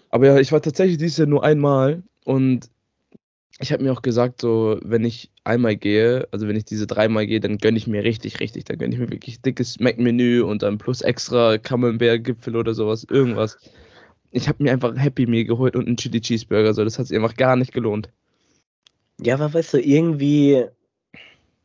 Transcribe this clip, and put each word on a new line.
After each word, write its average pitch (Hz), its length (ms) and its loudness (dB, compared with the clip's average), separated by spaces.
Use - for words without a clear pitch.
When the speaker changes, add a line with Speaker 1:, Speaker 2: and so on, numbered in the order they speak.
Speaker 1:
Aber 127 160 4
ja, 139 120 8
ich 131 140 2
war 151 100 2
tatsächlich 175 340 0
dieses 156 220 -4
Jahr 156 80 4
nur 147 160 0
einmal 143 600 2
und 131 460 0
ich 135 140 -4
hab - 80 -2
mir 131 120 0
auch 120 100 -6
gesagt, 123 380 0
so, 113 420 0
wenn 113 220 -2
ich 117 260 -6
einmal 113 320 0
gehe, 113 540 2
also 104 160 -6
wenn 104 100 -2
ich 107 80 -4
diese 107 220 -6
dreimal 107 400 0
gehe, 110 140 -2
dann 104 180 -2
gönn 113 180 2
ich 110 100 -4
mir 104 180 -4
richtig, 110 360 -4
richtig, - 240 -8
dann - 140 -8
gönn 123 140 -4
ich 120 60 -4
mir 120 120 -6
wirklich - 320 -14
dickes 123 380 -4
Mac-Menü 120 640 2
und 104 200 -2
dann 104 160 -2
plus 127 240 -6
extra 117 560 0
Camembert-Gipfel 117 960 -2
oder 113 180 -2
sowas, 110 340 -4
irgendwas. 113 500 0
Ich 135 180 -4
hab 147 120 -2
mir 143 120 2
einfach 123 180 0
ein 123 60 -8
Happy 135 300 0
Meal 117 180 0
geholt 120 320 0
und 127 100 -4
einen 117 100 -2
Chili 117 240 -4
Cheeseburger, 107 540 0
so, 107 100 0
das 110 140 -6
hat 127 80 -4
sich 85 100 -4
einfach 113 200 -2
gar 127 200 4
nicht 123 160 -2
gelohnt. 110 380 -4
Speaker 2:
Ja, 120 140 0
aber 147 200 -2
weißt 165 200 -2
du, 135 60 6
irgendwie, 143 840 4